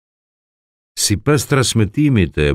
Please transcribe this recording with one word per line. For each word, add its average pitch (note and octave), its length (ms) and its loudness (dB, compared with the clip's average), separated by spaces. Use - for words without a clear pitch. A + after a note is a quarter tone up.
Sipas B2+ 540 -2
transmetimit A#2 840 0
të D2 220 0